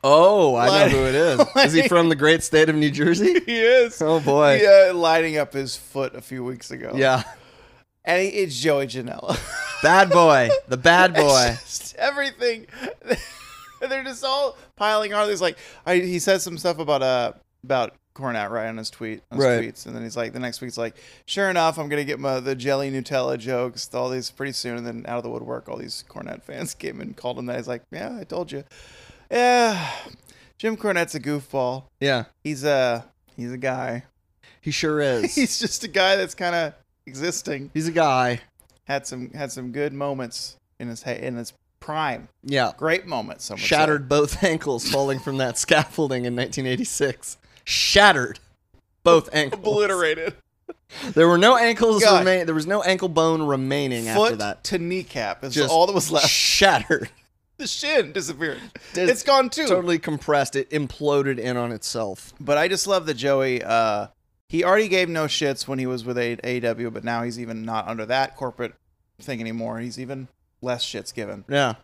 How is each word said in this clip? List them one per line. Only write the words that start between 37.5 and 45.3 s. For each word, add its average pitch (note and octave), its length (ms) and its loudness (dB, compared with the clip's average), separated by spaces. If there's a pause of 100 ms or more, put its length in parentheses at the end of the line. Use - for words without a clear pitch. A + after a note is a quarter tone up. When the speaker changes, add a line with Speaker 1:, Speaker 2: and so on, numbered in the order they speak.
Speaker 1:
He's D#3 140 -4
a E3+ 40 -4
guy. B2+ 500 0 (440)
Speaker 2:
Had C#3 220 -6
some, B2+ 240 -12
had C#3 220 -10
some B2 180 -12
good C#3+ 220 -6
moments C#3 640 -10 (220)
in A#2+ 100 -10
his A2+ 140 -14
he-, B2 100 -6
in B2 240 -8
his A#2 160 -12 (260)
prime. D3+ 480 -6 (160)
Speaker 1:
Yeah. C3 320 -2
Speaker 2:
Great E3+ 320 -2
moments, A2 380 -8
some G2+ 100 -10
would F#2 60 -10
say. F2 60 -4
Speaker 1:
Shattered D3+ 420 2
both D3 340 2
<laughs> - 0 -
ankles C#3+ 460 -2
falling C#3 300 -2
from C3+ 180 -8